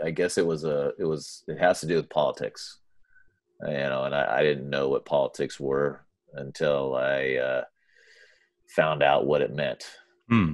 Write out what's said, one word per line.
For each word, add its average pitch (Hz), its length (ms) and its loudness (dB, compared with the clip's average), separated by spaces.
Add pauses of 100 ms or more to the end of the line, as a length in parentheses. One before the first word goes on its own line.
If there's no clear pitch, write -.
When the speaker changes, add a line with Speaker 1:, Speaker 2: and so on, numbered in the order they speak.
Speaker 1:
I 82 60 0
guess 90 260 0
it 92 100 2
was 80 180 -2
a, 71 340 0
it 98 60 -2
was, 78 420 -6
it 78 140 -8
has 90 200 4
to 78 60 -8
do 85 80 0
with 80 160 0
politics, - 680 -4 (840)
you 76 80 -4
know, 69 300 -2
and 69 120 -4
I, 64 240 0
I 73 40 4
didn't 69 260 0
know 69 200 0
what 65 160 0
politics 71 560 -2
were 69 440 -2 (300)
until 69 600 -2
I, 67 400 0
uh, 64 280 -2 (1040)
found 78 360 2
out 69 220 4
what 71 160 2
it 60 120 -2
meant. 69 300 -4 (440)
Speaker 2:
Hmm. 104 260 4